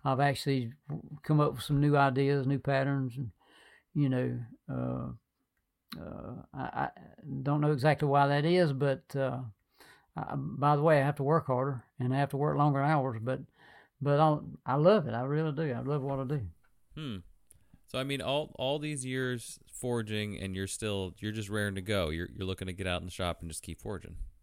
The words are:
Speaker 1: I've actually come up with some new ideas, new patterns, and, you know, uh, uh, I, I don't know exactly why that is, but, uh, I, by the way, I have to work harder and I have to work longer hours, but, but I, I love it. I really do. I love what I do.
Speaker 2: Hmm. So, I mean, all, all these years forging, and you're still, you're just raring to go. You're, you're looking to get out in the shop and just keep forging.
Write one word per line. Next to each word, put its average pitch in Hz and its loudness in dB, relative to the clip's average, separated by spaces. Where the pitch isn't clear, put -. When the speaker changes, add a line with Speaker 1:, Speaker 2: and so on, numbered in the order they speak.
Speaker 1:
I've 135 2
actually 135 0
come 151 4
up 147 4
with 120 -8
some 143 2
new 147 6
ideas, 139 4
new 139 2
patterns, 135 0
and, 127 -6
you 143 4
know, 127 0
uh, - -8
uh, - -12
I, 135 -12
I - -4
don't 147 2
know 151 4
exactly 147 2
why 139 6
that 143 2
is, 170 4
but, 135 0
uh, 127 -2
I, - -6
by 143 2
the 143 0
way, 156 6
I 135 2
have 143 0
to 143 -4
work 151 2
harder 131 0
and 127 0
I 135 0
have 139 0
to 147 -4
work 143 0
longer 143 4
hours, 135 2
but, 127 -4
but 143 4
I, 156 6
I 120 0
love 165 6
it. 113 -4
I 120 -2
really 151 0
do. 147 -2
I 117 -4
love 139 -2
what 135 -4
I 135 -4
do. 135 -2
Speaker 2:
Hmm. 139 -8
So, 127 -6
I 131 -4
mean, 139 -4
all, 139 -2
all 135 -2
these 147 -6
years 127 -4
forging, 107 -4
and 95 -6
you're 95 -4
still, 98 -4
you're 107 -4
just 104 -6
raring 101 -2
to 95 -6
go. 92 0
You're, 82 -4
you're 95 -6
looking 95 -6
to 92 -6
get 92 -6
out 90 -2
in 87 -10
the 90 -10
shop 87 -4
and 85 -10
just - -10
keep 85 -12
forging. 90 -10